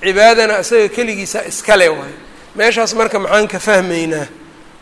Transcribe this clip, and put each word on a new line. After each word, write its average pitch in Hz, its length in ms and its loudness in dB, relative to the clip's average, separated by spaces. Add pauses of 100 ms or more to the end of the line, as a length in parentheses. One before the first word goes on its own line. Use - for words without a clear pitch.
cibaadana 214 580 4
isaga 214 280 2
keligiisa 214 580 -6
iska 208 300 0
leh 180 140 6
waaye. 143 240 -8 (420)
Meeshaas 220 380 0
marka 220 240 -2
maxaan 202 300 0
ka 196 100 -8
fahmaynaa? 165 680 -2 (560)